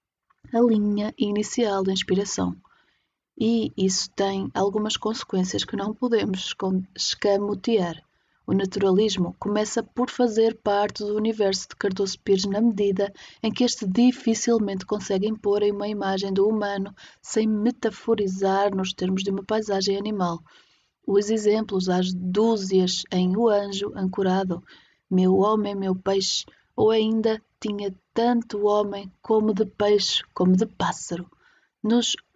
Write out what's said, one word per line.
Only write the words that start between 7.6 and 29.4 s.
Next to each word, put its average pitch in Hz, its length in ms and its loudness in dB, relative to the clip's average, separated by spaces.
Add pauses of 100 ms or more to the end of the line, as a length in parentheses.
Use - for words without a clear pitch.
O - 60 -2
naturalismo 190 840 0
começa 214 460 -2
por - 260 -4
fazer 220 460 2
parte 202 480 -2
do 208 120 -4
universo 214 540 0
de - 60 -18
Cardoso 196 440 -4
Pires 196 260 2
na 202 140 -2
medida 202 540 0 (300)
em 220 80 0
que 247 120 0
este 233 220 0
dificilmente 220 1040 2
consegue 202 400 -2
impor 208 340 0
uma 202 260 0
imagem 196 460 -2
do 196 140 4
humano 202 480 -2 (260)
sem 220 240 -2
metaforizar 202 1300 0
nos 190 160 -2
termos 190 320 -2
de 196 60 -4
uma 196 140 -4
paisagem 196 520 -2
animal. 196 460 -4 (640)
Os 208 240 2
exemplos 208 600 0
às 185 220 0
dúzias 190 1000 0
em 185 260 2
O 233 120 4
Anjo 202 460 -2
Ancorado, 185 680 -2 (440)
Meu 185 300 4
Homem, 202 380 2
Meu 190 200 -2
Peixe, 190 480 -2 (320)
ou 214 140 4
ainda 220 500 2 (220)
Tinha 202 320 -4 (220)
Tanto 226 500 0
Homem, 202 460 0 (100)
como 214 320 2